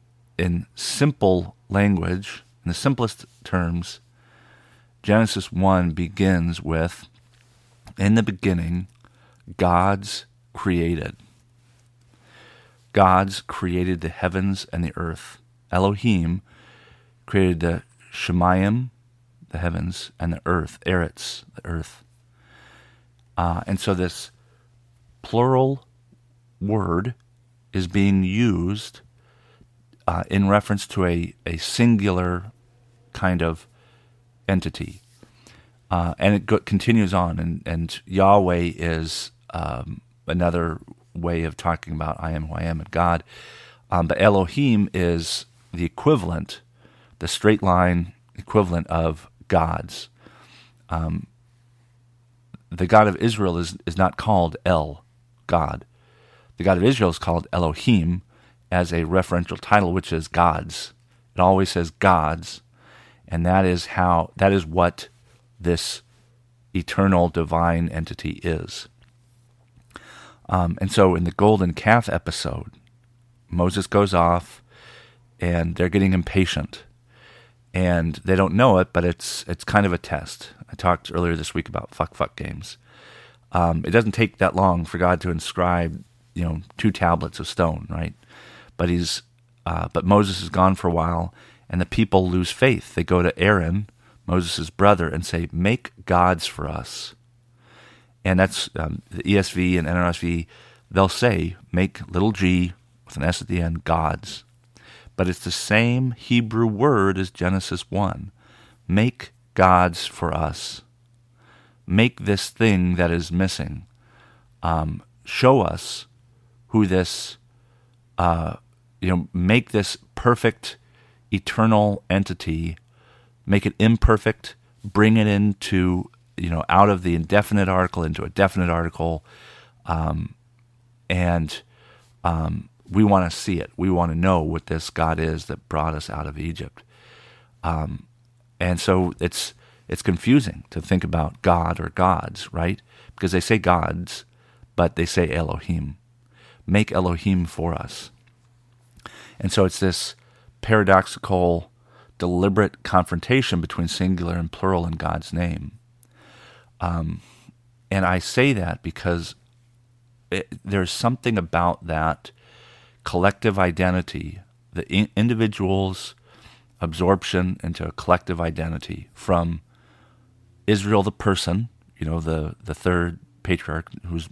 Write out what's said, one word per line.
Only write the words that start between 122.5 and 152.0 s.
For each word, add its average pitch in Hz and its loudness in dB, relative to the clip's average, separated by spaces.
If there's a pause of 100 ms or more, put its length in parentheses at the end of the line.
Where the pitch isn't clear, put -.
make 98 2
it 104 -2
imperfect, 110 2 (280)
bring 107 6
it 107 4
into, 98 0 (260)
you 90 -4
know, 82 -2
out 101 4
of 92 0
the 85 0
indefinite 98 0
article 92 0
into 80 -4
a 82 -8
definite 92 0
article, 82 -2 (600)
um, 80 -4 (720)
and, 87 0 (600)
um, 80 -4 (180)
we 104 4
wanna 95 4
see 90 -4
it. - -10
We 92 0
wanna 87 2
know 90 4
what 80 -4
this 80 -6
God 80 0
is 80 -2
that - -12
brought 78 -2
us 76 -10
out 76 -8
of 71 -12
Egypt. 78 -10 (800)
Um, 80 -4 (540)
and 90 0
so 92 2
it's, - -6 (340)
it's - -6
confusing 113 2
to 82 -8
think 92 0
about 80 -2
God 85 2
or 82 -6
gods, 87 -2
right? 87 -2 (340)
Because 92 -4
they 92 2
say 110 2
gods, 87 -2 (500)
but 87 2
they 85 0
say 85 0
Elohim. 78 -4 (680)
"Make 104 2
Elohim 90 0
for 82 -4
us." - -12 (1300)
And 92 -4
so 98 4
it's - -2
this - -2 (460)
paradoxical, 92 2 (480)